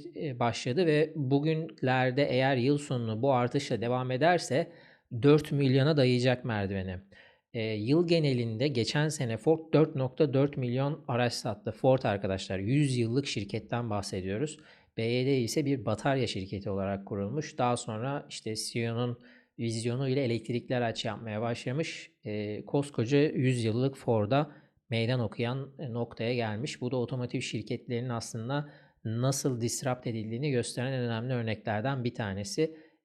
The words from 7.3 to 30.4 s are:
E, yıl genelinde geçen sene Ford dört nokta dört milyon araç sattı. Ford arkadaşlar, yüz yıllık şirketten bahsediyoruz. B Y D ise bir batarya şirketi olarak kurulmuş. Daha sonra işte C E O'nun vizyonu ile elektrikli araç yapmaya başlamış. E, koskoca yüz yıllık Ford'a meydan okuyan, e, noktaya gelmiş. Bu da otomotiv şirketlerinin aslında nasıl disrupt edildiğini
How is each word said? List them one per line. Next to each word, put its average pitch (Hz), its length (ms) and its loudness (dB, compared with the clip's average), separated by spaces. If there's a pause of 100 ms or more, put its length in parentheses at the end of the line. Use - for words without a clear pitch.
E, 117 80 -2
yıl 110 460 2
genelinde 131 600 2
geçen 147 400 0
sene 123 280 -4
Ford 160 360 2
dört 156 240 4
nokta 131 380 0
dört 143 220 2
milyon 135 520 -2
araç 120 240 2
sattı. - 400 -6
Ford 131 300 4
arkadaşlar, 98 560 -2
yüz 131 380 2
yıllık 120 300 0
şirketten 113 640 -4
bahsediyoruz. 101 680 -4 (380)
B 113 60 -4
Y 123 240 0
D 135 140 2
ise 123 240 0
bir 135 200 0
batarya 123 420 0
şirketi 101 440 -6
olarak 98 360 -2
kurulmuş. 110 520 -6
Daha 120 180 0
sonra 120 520 -6
işte - 280 -8
C - 240 -6
E 117 120 -2
O'nun 120 260 -4 (400)
vizyonu 117 500 -2
ile 135 160 0
elektrikli 120 520 -2
araç 117 280 -2
yapmaya 110 360 -6
başlamış. 127 680 -4 (140)
E, 107 400 -6
koskoca 143 540 0
yüz 131 460 2
yıllık 123 320 2
Ford'a 123 560 2 (380)
meydan 117 300 2
okuyan, 123 580 -4
e, 131 140 -8
noktaya 117 420 -4
gelmiş. 113 460 -4
Bu 123 100 -4
da 127 60 -2
otomotiv 123 440 -4
şirketlerinin 120 680 -6
aslında 123 600 -6 (340)
nasıl 123 560 0
disrupt 127 460 -2
edildiğini 117 440 -4